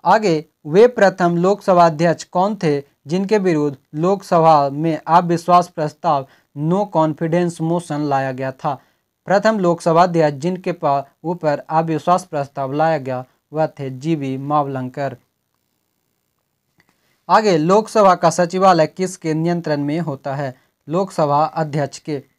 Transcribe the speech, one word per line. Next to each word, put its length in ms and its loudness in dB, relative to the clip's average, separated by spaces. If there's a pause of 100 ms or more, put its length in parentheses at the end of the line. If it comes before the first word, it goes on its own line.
आगे, 400 2 (200)
वे 220 6
प्रथम 500 2
लोकसभा 480 4
अध्यक्ष 380 0
कौन 400 -2
थे 200 0 (240)
जिनके 300 -2
विरुद्ध 400 0 (180)
लोकसभा 720 2
में 380 -4
अविश्वास 600 2
प्रस्ताव, 600 -4 (300)
no 300 -2 (100)
confidence 640 -2
motion, 380 -4
लाया 320 -2
गया 200 -6
था? 300 -8 (440)
प्रथम 340 0
लोकसभा 440 2
अध्यक्ष 340 2
जिनके 340 -6
पा-, 320 -2 (200)
ऊपर 360 -4
अविश्वास 680 -2
प्रस्ताव 480 -8
लाया 240 0
गया 280 -8 (280)
वह 140 -2
थे 220 -10
जीवी 480 -4
मावलंकर। 800 -4 (2000)
आगे, 280 4
लोकसभा 580 4
का 140 2
सचिवालय 580 2
किसके 460 -6
नियंत्रण 500 -2
में 160 -4
होता 360 -8
है? 200 -8 (340)
लोकसभा 560 0
अध्यक्ष 540 -6
के। 240 -10 (160)